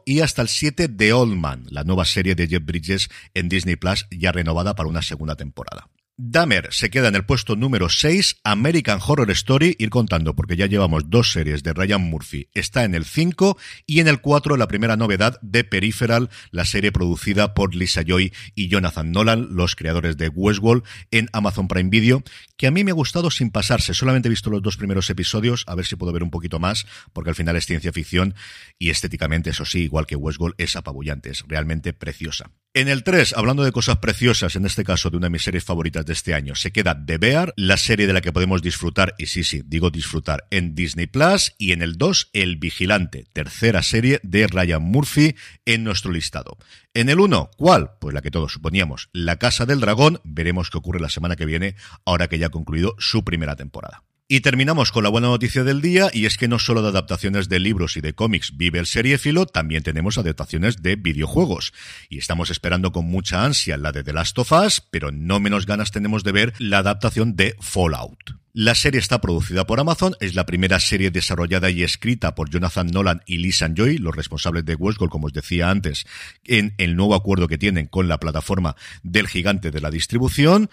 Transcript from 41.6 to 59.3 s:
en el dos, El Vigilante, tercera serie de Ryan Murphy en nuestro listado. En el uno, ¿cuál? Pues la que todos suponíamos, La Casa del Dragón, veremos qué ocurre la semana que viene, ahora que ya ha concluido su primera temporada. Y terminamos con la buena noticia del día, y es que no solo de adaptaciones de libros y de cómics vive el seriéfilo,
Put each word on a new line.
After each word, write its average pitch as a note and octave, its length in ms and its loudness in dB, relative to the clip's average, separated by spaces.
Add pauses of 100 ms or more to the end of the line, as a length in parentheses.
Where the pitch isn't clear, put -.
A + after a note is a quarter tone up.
en E2+ 100 0
el E2 160 -2
dos, E3+ 360 0
El F2+ 240 0
Vigilante, F2+ 760 -2
tercera F#2 500 0
serie B2+ 420 2
de G2+ 240 4
Ryan E2+ 360 2
Murphy D3 520 2 (280)
en A2+ 220 0
nuestro G2 260 -4
listado. D#2+ 460 -6 (360)
En A#2 140 2
el D#3+ 140 6
uno, C3+ 340 4
¿cuál? C#3+ 360 6 (100)
Pues C#2+ 120 -6
la C#2+ 80 -4
que C#2+ 100 -6
todos D#2 200 -2
suponíamos, D#2+ 640 -2
La E2 240 -2
Casa A#2+ 280 0
del C#3 140 2
Dragón, A#2+ 460 4
veremos E2 440 -2
qué - 80 -6
ocurre E2+ 220 -4
la D#2 100 -4
semana E2+ 280 -4
que D#2+ 80 -4
viene, F2+ 320 -4 (260)
ahora F2 240 2
que E2 120 -2
ya E2 80 2
ha - 20 -2
concluido D#2+ 500 -2
su A2 240 0
primera E2 320 -4
temporada. - 480 -14 (240)
Y C3+ 120 4
terminamos C3+ 520 2
con A2+ 120 0
la G#2 60 4
buena A#2 180 2
noticia B2 360 0
del C#3 180 0
día, F3+ 300 4
y G#2+ 140 0
es G#2 120 0
que B2 100 0
no A#2 100 2
solo A2+ 240 2
de G#2+ 60 2
adaptaciones G2 600 0
de F#2 120 2
libros F#2 360 0
y D#2 60 -6
de D2+ 120 -4
cómics G2 440 -2
vive E2+ 220 0
el F2 80 -2
seriéfilo, C#3+ 580 2